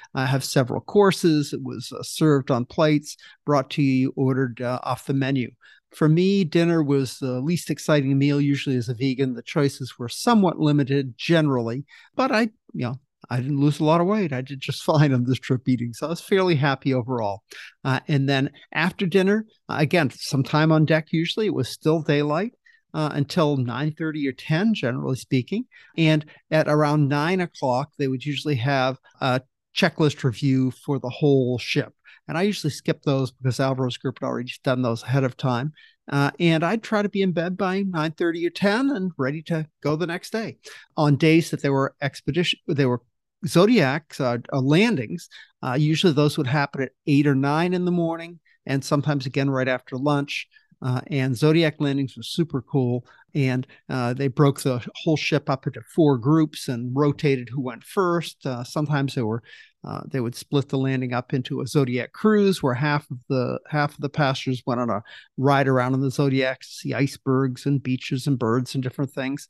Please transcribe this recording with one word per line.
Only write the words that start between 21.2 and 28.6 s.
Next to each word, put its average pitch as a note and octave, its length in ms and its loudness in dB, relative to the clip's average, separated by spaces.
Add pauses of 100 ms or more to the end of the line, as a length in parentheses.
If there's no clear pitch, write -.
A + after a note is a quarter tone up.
It F3 80 -2
was B2+ 140 -2
still D#3+ 340 0
daylight, D3 520 0 (400)
uh, D#3 180 -2
until D3 440 0
nine C3 360 -4
thirty D#3 340 -6
or C3 60 -2
ten, F3+ 400 0
generally C3+ 440 -2
speaking. C#3+ 500 -4 (300)
And D#3 280 2 (260)
at D#3 180 2
around D3+ 400 4
nine D#3 320 0
o'clock, C#3+ 580 -4
they C#3 100 -2
would C3 160 -6
usually D3 320 -2
have C3 420 0 (220)